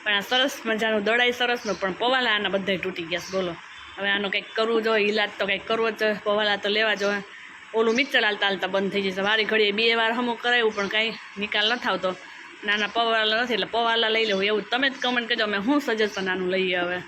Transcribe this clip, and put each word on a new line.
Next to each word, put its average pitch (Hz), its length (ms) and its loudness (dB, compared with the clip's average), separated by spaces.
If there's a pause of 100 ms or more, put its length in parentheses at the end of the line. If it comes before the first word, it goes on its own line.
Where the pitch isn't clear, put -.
પણ 208 160 0
આ 196 100 -6
સરસ 262 260 2 (100)
મજાનું 220 420 0
દળાઈ 240 320 4
સરસનું, 240 420 0
પણ 185 200 -2
પવાલા 247 340 2
આના 202 200 0
બધાય 196 280 0
તૂટી 180 280 -6
ગયા 175 140 -4
છે. - 60 -12
બોલો, 185 220 -2 (440)
હવે 196 140 -2
આનું 202 200 0
કંઈક 202 240 -4
કરવું 226 280 2
જોઈએ, 220 240 4
ઈલાજ 208 320 0
તો 208 60 0
કંઈક 190 240 -2
કરવો 226 220 0
જ 214 80 -8
જોઈએ. 214 240 0
પવાલા 208 340 2
તો 202 120 -2
લેવા 214 260 2
જોઈએ. 202 280 -2 (500)
ઓલું 226 220 2
મિક્સર 262 300 2
હાલતા, 202 240 2
હાલતા 190 240 0
બંધ 196 200 2
થઈ 202 120 0
જશે. 190 160 -2
વારી 208 300 2
ઘડીએ 214 260 4
બે 226 240 4
વાર 226 120 2
હમું 240 240 -2
કરાવ્યું, 240 380 2
પણ 196 140 -2
કાંઈ 214 300 -2 (180)
નિકાલ 208 360 0
નથી 240 160 -4
આવતો. 185 260 0 (500)
નાના 208 300 0
પવાલા 226 480 2
નથી, 247 100 -2
એટલે 196 120 0
પવાલા 226 500 2
લઈ 226 140 2
લેવું 196 140 2
એવું. 208 280 0
તમે 262 180 2
જ 262 140 -8
કોમેન્ટ 247 260 0
કરજો, 240 140 2
અમે 247 220 0
શું 285 160 2
સજેશન 214 480 0
આનું 185 220 -2
લઈએ 185 300 0
હવે. 175 260 -4